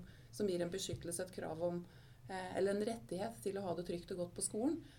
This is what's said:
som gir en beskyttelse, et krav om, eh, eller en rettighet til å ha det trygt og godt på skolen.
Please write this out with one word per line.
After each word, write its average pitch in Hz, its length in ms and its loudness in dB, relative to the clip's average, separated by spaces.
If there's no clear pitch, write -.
som 208 180 2
gir 175 160 4
en 170 80 0
beskyttelse, 180 540 -2
et 185 80 -14
krav 160 320 -2
om, 175 160 2
eh, 185 260 -4
eller 196 220 6
en 214 100 2
rettighet 220 540 -2
til 190 180 0
å 196 60 -2
ha 175 100 2
det 175 140 -2
trygt 175 240 -4
og 175 80 -2
godt 175 160 -4
på - 80 2
skolen. 277 320 4